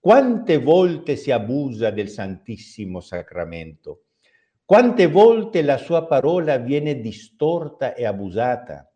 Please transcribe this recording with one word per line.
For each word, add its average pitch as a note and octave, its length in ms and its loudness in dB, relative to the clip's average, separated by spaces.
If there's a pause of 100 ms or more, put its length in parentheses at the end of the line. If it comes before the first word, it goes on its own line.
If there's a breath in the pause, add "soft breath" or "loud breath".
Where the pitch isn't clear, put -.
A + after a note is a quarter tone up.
Quante A3+ 580 4
volte D#3 580 2
si - 140 -8
abusa A#2 600 -2
del G2+ 180 -6
Santissimo G2 920 -12
Sacramento? E2 1040 -14 (600)
Quante G#3+ 440 4
volte G#3 520 4
la C#3+ 160 0
sua E3 300 -2
parola D3+ 500 0
viene C#3 440 -4
distorta D3 960 -6
e A#2+ 120 -6
abusata? G2+ 880 -6